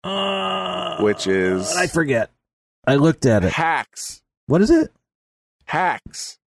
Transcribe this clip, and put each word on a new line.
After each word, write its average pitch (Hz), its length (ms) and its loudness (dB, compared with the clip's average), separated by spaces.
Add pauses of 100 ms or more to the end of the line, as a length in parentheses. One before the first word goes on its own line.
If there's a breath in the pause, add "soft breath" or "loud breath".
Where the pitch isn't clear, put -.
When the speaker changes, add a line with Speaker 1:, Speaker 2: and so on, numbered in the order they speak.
Speaker 1:
Uh, 190 960 -6
Speaker 2:
Which 104 240 0
is 92 480 0
Speaker 1:
I 180 120 0
forget. 135 440 0 (560)
I 135 100 2
looked 151 300 2
at 107 180 4
it. 85 80 2
Speaker 2:
Hacks. - 720 -4 (240)
Speaker 1:
What 151 160 2
is 220 80 4
it? 320 220 4 (720)
Speaker 2:
Hacks. - 840 -4